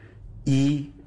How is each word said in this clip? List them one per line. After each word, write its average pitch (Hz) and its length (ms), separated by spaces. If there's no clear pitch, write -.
y 139 480